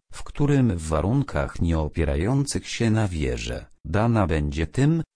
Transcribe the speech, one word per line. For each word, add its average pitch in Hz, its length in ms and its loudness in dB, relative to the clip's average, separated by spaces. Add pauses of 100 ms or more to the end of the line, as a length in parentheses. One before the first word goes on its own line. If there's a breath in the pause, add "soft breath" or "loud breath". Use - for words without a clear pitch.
(140)
w - 100 -10
którym 135 540 2
w 80 100 -8
warunkach 80 720 0
nieopierających 82 1080 0
się 113 200 0
na 110 180 2
wierze, 62 580 -4 (200)
dana 104 420 2
będzie 76 400 0
tym, 151 360 2 (120)